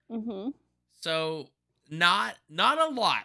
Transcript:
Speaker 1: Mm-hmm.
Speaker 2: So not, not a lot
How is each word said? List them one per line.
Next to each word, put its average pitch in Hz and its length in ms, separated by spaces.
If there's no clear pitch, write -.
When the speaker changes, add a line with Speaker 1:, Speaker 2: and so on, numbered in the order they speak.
Speaker 1:
Mm-hmm. 226 400
Speaker 2:
So 160 480
not, 180 440
not 220 280
a 320 160
lot 160 300